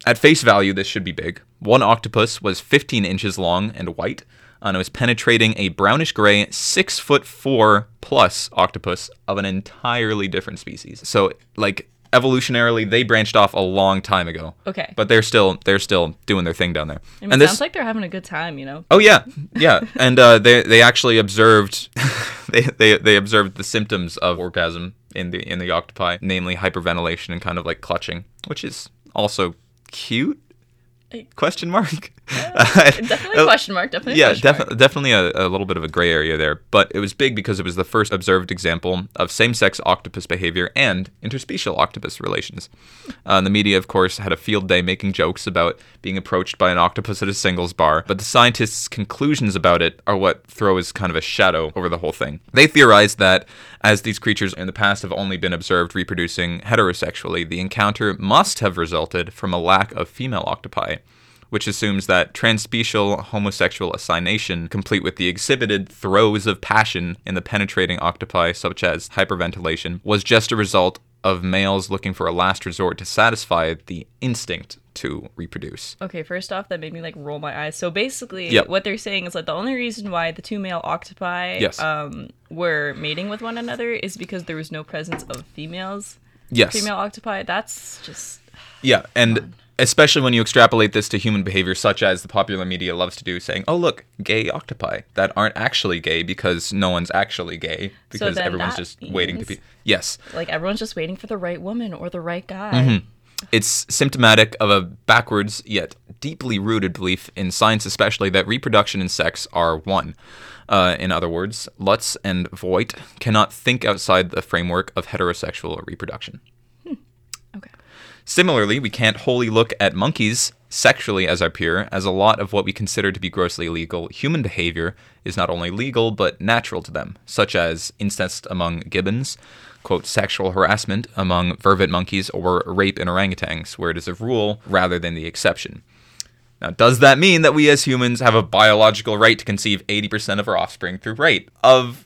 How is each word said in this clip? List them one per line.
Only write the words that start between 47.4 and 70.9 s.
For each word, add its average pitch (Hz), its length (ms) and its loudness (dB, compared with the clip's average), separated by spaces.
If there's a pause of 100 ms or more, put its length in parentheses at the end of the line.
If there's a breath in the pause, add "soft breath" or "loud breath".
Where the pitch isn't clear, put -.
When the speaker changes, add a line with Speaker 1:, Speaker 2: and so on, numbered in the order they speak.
Speaker 1:
bar, 80 340 2
but 95 120 -2
the 104 60 -10
scientists' 120 640 2
conclusions 117 680 -2
about 87 260 4
it 82 240 -2
are 101 120 0
what 92 280 0
throw 98 320 0
as 90 140 -4
kind 95 180 -4
of 82 60 -2
a 80 60 -2
shadow 82 540 0
over 90 140 -2
the 85 100 -4
whole 78 140 -6
thing. 76 280 -8 (120)
They 143 140 8
theorized 107 500 8
that, 92 300 4 (340 loud breath)
as 107 220 4
these 110 160 -6
creatures 98 340 -2
in 90 140 -10
the 90 60 -8
past 101 280 0
have 90 120 -8
only 95 240 -4
been 90 160 -4
observed 87 420 0
reproducing 87 640 -4
heterosexually, 90 880 -2
the 87 100 -6
encounter 101 600 -2
must 110 400 2
have 95 180 0
resulted 82 560 -4
from 95 200 -6
a 87 60 -2
lack 95 340 2
of 87 160 -6
female 120 360 -6
octopi - 520 -6 (520 soft breath)
which 104 180 -4
assumes 101 400 -4
that 90 260 2
transspecial 110 920 -2
homosexual 98 720 -4
assignation, 87 720 -4
complete 101 360 -4
with 90 120 -4
the 87 120 -2
exhibited 101 600 -2
throes 104 560 2
of 101 160 -2
passion 90 640 0
in 92 100 -6
the 90 60 -4
penetrating 95 580 -2
octopi, 87 520 -2
such 90 320 -6
as 85 260 -4
hyperventilation, 87 920 -4
was 104 200 -2
just 110 280 2
a 120 40 -2
result 95 440 0 (240)